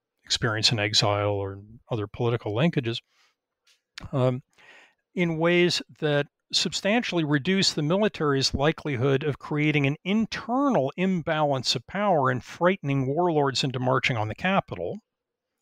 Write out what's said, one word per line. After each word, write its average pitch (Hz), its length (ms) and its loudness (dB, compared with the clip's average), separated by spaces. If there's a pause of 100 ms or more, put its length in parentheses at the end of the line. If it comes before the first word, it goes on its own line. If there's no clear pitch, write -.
(240)
experience 110 460 -2
in 117 80 0
exile 104 540 0
or 98 280 -6 (300)
other 107 160 -4
political 117 480 -2
linkages, 123 460 -2 (1120)
um, 127 300 0 (720)
in 170 240 0
ways 175 440 2 (160)
that 147 280 0 (260)
substantially 196 720 0
reduce 147 480 2
the 123 100 -2
military's 151 720 0
likelihood 139 680 0
of 143 160 -4
creating 151 460 0
an 143 180 0
internal 220 920 0
imbalance 156 800 0
of 127 120 -8
power 180 440 2
and 123 140 -2
frightening 139 640 0
warlords 147 580 2
into 135 160 -2
marching 127 360 2
on 107 120 -2
the 104 60 -6
capital, 180 640 -2 (640)